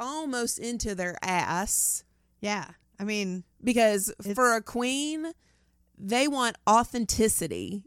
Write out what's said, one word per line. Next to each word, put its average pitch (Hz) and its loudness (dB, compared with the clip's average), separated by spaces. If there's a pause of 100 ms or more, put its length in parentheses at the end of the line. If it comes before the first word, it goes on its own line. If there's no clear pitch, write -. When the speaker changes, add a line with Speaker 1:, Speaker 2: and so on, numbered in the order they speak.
Speaker 1:
almost 262 -4
into 233 -6
their 180 -6
ass. 180 0 (380)
Speaker 2:
Yeah. 208 -4 (280)
I 196 -6
mean, 196 -2 (180)
Speaker 1:
Because 214 4 (160)
Speaker 2:
it's 202 -4
Speaker 1:
for 240 4
a 214 -2
queen, 294 -2 (680)
they 240 2
want 254 0 (140)
authenticity, 208 2